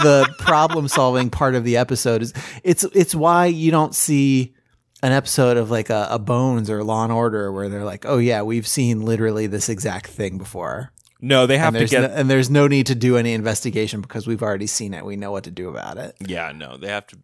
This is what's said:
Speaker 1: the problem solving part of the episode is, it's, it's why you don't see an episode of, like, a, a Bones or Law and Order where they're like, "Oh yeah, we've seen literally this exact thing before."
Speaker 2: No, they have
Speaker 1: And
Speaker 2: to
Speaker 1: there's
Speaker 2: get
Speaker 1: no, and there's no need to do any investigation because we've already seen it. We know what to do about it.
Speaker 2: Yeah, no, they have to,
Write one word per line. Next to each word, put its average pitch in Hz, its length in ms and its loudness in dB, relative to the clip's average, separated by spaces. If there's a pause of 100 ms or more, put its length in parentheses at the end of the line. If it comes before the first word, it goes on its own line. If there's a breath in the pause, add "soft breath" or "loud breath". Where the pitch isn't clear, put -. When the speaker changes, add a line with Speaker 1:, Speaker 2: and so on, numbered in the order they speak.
Speaker 1:
the 143 360 6
problem 160 480 2
solving 127 420 2
part 131 260 0
of 120 80 0
the 117 140 2
episode 120 440 0
is, 117 120 -8 (300 loud breath)
it's, 180 200 2
it's 185 320 2
why 170 300 4
you 160 260 2
don't 156 240 2
see 135 600 2 (480)
an 131 100 2
episode 131 440 2
of, 113 140 -2
like, 110 180 -2
a, 104 220 -2
a 117 80 -2
Bones 120 500 0
or 107 140 -4
Law 110 200 0
and 113 100 -2
Order 107 380 0
where 98 180 -6
they're 101 160 -8
like, 98 200 -12
"Oh 139 140 0
yeah, 117 240 2
we've 110 240 -4
seen 120 360 0
literally 110 440 -2
this 98 220 -4
exact 98 380 -6
thing 95 300 -8
before." 92 540 -10 (280)
Speaker 2:
No, 131 280 4
they 135 100 4
have 160 120 2
Speaker 1:
And 113 60 -2
Speaker 2:
to 113 40 0
Speaker 1:
there's 113 120 2
Speaker 2:
get 127 100 4 (100)
Speaker 1:
no, - 60 -8
and 135 120 2
there's 131 220 4
no 143 160 6
need 139 200 4
to 135 80 0
do 123 220 4
any 117 160 0
investigation 110 680 -4
because 110 260 -10
we've 113 160 -4
already 104 240 -4
seen 101 260 -6
it. 82 120 -12
We 101 100 -10
know 101 160 -10
what 95 140 -8
to 85 60 -16
do 90 180 -10
about 53 280 -12
it. - 220 -14
Speaker 2:
Yeah, 85 320 -8
no, 69 260 -16
they 90 120 -12
have 101 180 -8
to, 92 160 -20